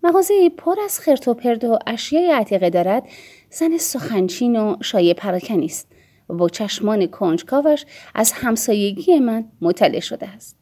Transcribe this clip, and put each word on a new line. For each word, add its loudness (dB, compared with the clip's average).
مغازه‌ای 4
پر -2
از -6
خرت 0
و 2
پرت -2
و 2
اشیای 0
عتیقه 0
دارد، 0
زن 0
سخنچین -2
و 0
شایع 2
پراکنی -2
است -10
و -6
با 2
چشمان -2
کنجکاوش 0
از 0
همسایگی 0
من 0
مطلع 2
شده -10
است. -20